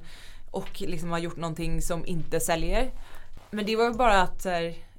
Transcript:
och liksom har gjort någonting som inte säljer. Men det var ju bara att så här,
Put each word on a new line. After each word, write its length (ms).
och 300
liksom 300
har 80
gjort 180
någonting 460
som 240
inte 340
säljer. 500
Men 160
det 100
var 80
ju 100
bara 280
att 200
så 60
här, 260